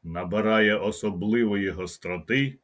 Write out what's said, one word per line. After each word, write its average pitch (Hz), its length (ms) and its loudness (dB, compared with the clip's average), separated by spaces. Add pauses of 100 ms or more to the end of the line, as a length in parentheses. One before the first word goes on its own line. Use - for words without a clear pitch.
набирає 104 720 2
особливої 101 920 0
гостроти 92 920 -4